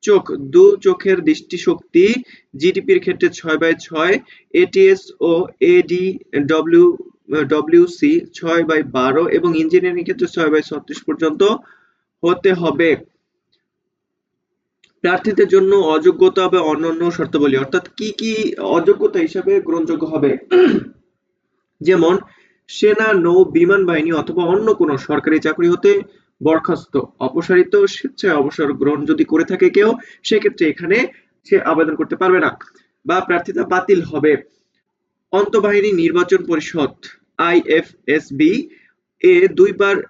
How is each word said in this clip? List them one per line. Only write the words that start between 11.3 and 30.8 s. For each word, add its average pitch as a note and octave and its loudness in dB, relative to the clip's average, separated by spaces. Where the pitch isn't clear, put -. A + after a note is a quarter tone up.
হতে F3 0
হবে। E3 0
প্রার্থীদের F#3 0
জন্য F#3+ 4
অযোগ্যতা F3+ 2
বা F3+ 2
অন্যান্য E3 -2
শর্তাবলী, D3 -2
অর্থাৎ C3+ -4
কি G#3+ -8
কি A3 -6
অযোগ্যতা F#3+ 0
হিসাবে F#3 -2
গ্রহণযোগ্য E3 -4
হবে, D3+ -2
<clears throat> - -2
যেমন E3+ 2
সেনা, G#3+ 0
নৌ, F3+ 2
বিমান F3 2
বাহিনী E3 -2
অথবা E3 -4
অন্য G3+ 0
কোনো D3+ 0
সরকারি D3+ -2
চাকরি E3 -2
হতে G3 2
বরখাস্ত, D#3 -2
অপসারিত, F3+ 0
স্বেচ্ছায় - -4
অবসর C#3+ -2
গ্রহণ C#3+ -2
যদি D#3 0
করে D#3+ 0
থাকে F3+ 2
কেউ, G#3 2
সেক্ষেত্রে G#3 0
এখানে F3+ -2